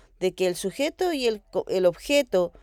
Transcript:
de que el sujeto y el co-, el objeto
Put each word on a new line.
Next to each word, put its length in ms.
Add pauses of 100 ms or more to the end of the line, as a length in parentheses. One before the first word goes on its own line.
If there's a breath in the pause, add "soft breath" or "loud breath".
(200 soft breath)
de 140
que 120
el 100
sujeto 560
y 140
el 160
co-, 260
el 160
objeto 680 (100)